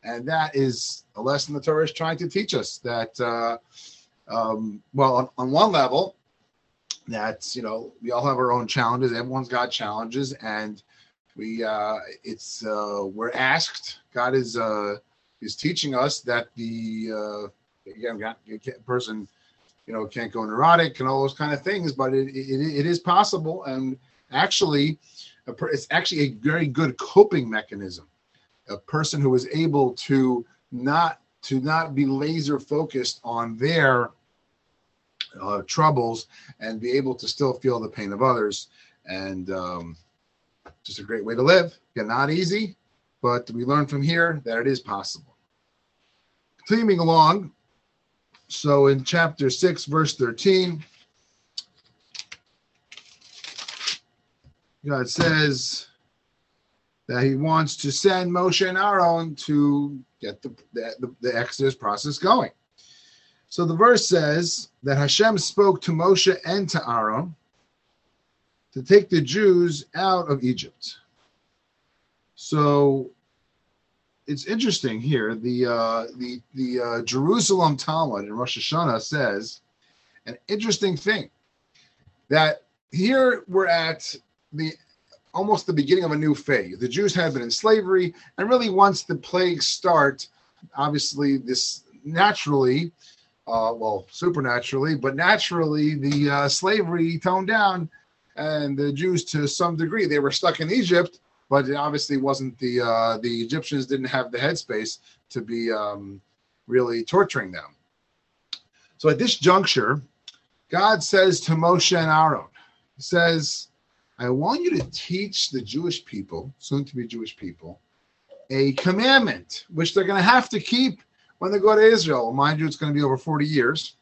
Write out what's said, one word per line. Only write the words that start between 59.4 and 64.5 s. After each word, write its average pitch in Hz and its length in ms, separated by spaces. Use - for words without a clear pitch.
get 104 220
the, 135 60
the, 117 260
the, 123 220
the 120 180
Exodus 131 380
process 110 420
going. 190 320
So 175 140
the 160 120
verse 226 320
says 165 640